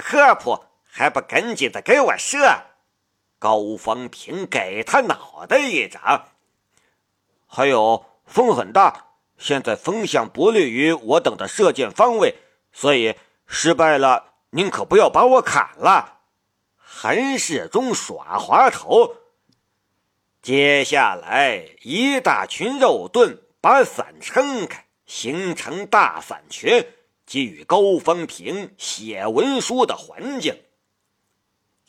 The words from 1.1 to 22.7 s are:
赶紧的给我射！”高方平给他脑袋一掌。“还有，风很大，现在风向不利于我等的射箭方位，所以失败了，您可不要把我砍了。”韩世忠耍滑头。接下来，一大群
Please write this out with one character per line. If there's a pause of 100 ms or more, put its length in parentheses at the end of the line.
赶
紧
的
给
我
射！” (760)
高
方
平
给
他
脑
袋
一
掌。 (1200)
“还
有， (200)
风
很
大， (300)
现
在
风
向
不
利
于
我
等
的
射
箭
方
位， (360)
所
以 (320)
失
败
了， (180)
您
可
不
要
把
我
砍
了。” (580)
韩
世
忠
耍
滑
头。 (1300)
接
下
来， (120)
一
大
群